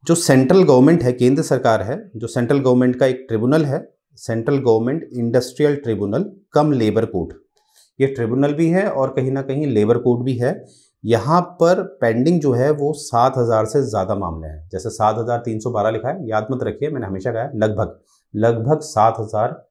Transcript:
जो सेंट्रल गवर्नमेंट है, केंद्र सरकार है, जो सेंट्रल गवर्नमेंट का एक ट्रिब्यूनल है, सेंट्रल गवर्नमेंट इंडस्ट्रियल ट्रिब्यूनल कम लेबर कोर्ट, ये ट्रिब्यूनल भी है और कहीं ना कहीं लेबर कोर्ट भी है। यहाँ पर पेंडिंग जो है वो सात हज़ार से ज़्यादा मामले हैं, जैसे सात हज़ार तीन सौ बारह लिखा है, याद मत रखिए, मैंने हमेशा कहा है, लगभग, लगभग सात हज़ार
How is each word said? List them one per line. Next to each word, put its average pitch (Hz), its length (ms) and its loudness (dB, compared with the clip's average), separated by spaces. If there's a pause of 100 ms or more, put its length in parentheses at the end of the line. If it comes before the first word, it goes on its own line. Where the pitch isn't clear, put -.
जो 165 100 2
सेंट्रल 147 480 4
गवर्नमेंट 147 400 6
है, - 100 0
केंद्र 135 300 2
सरकार 127 400 0
है, 135 340 -8
जो 113 100 -10
सेंट्रल 123 320 0
गवर्नमेंट 127 380 2
का 131 100 2
एक 131 220 -2
ट्रिब्यूनल 123 360 2
है, 139 140 -2 (400)
सेंट्रल 135 400 -2
गवर्नमेंट 120 540 0
इंडस्ट्रियल 123 640 0
ट्रिब्यूनल 110 540 -4 (220)
कम 151 200 2
लेबर 113 320 2
कोर्ट, 90 280 -6 (640)
ये 135 80 2
ट्रिब्यूनल 135 460 -2
भी 160 160 0
है 185 200 0
और 131 220 -2
कहीं 131 200 -2
ना 135 120 -4
कहीं 139 240 -4
लेबर 110 320 2
कोर्ट 120 260 0
भी 131 140 -2
है। 139 260 -2 (400)
यहाँ 117 360 2 (200)
पर 185 220 4 (180)
पेंडिंग 127 400 2
जो 143 120 0
है 131 200 2
वो 147 200 -2
सात 127 460 0
हज़ार 113 280 2
से 139 160 0
ज़्यादा 104 320 -2
मामले 80 340 -8
हैं, 78 240 -16
जैसे 90 180 -8
सात 107 280 0
हज़ार 120 200 -2
तीन 110 220 -6
सौ 123 100 -6
बारह 107 200 0
लिखा 113 180 -4
है, 139 200 -8
याद 107 220 -2
मत 127 120 -4
रखिए, 139 280 -4
मैंने 123 160 -6
हमेशा 95 260 -6
कहा 113 100 -4
है, 123 160 -8
लगभग, 107 400 -2 (360)
लगभग 117 480 0
सात 110 380 2
हज़ार 107 320 -4 (180)